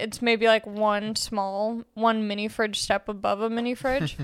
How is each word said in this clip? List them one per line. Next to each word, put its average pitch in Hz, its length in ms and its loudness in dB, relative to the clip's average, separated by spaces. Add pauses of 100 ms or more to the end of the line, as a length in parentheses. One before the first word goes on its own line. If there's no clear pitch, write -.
it's 220 200 -6
maybe, 226 280 4
like, 220 180 6
one 208 480 0
small, 214 720 -2 (100)
one 220 320 2
mini 208 220 -4
fridge 214 320 -2
step 202 280 0
above 202 320 -2
a 226 80 0
mini 240 280 -2
fridge. 262 480 -2